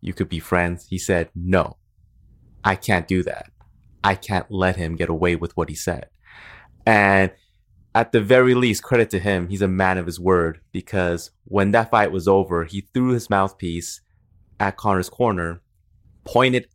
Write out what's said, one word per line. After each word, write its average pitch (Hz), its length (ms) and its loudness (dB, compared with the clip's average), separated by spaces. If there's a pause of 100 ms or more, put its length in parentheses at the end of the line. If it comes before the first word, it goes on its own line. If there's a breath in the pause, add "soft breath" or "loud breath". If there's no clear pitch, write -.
you - 120 -10
could - 160 -6
be 82 120 -8
friends?" 87 500 -2
He 92 80 -6
said, 87 360 -2
"No, 90 420 0 (880)
I 98 100 2
can't 90 340 -2
do 92 140 0
that. - 280 -10 (540)
I 98 100 2
can't - 360 -4
let 92 260 0
him 82 200 -6
get 85 120 -4
away 85 280 0
with 82 200 -8
what 82 120 -2
he 78 60 -12
said." - 360 -8 (720 loud breath)
And 101 460 4 (640)
at 113 180 2
the 117 80 4
very 127 340 6
least, 123 280 0
credit 117 280 0
to 98 80 -2
him, 92 300 -2
he's 95 140 -4
a 95 60 2
man 92 300 0
of 85 80 -6
his 87 140 -8
word, 87 400 2 (120)
because 87 580 -4 (140)
when 98 280 0
that 113 180 2
fight 104 220 2
was 90 140 -4
over, 90 380 2
he 98 280 -12
threw 127 160 0
his 120 220 -2
mouthpiece 95 720 -2 (600)
at 98 160 -2
Conor's 95 320 -2
corner, 87 520 -4 (640)
pointed 127 500 -4